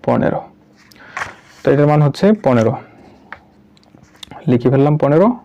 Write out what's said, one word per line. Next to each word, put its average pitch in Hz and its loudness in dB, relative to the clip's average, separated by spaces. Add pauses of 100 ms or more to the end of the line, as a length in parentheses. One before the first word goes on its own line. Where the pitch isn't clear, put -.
পনেরো। - -2 (1200)
তো - -10
এটার 143 2
মান 151 2
হচ্ছে - -2 (200)
পনেরো, 120 2 (1800)
লিখে 123 0
ফেললাম 143 2
পনেরো। 156 2 (180)